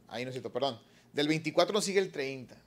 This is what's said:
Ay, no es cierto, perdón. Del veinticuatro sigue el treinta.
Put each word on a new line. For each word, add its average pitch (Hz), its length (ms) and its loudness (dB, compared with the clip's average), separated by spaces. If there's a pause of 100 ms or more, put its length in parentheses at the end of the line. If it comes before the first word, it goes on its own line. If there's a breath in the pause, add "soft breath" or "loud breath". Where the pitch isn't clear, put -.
Ay, 123 160 -6
no 127 60 -8
es 127 40 -10
cierto, 113 180 -8
perdón. 123 260 -2 (340 soft breath)
Del 147 160 0
veinticuatro 170 520 2
sigue 190 200 2
el 185 100 -2
treinta. 135 460 -6 (100)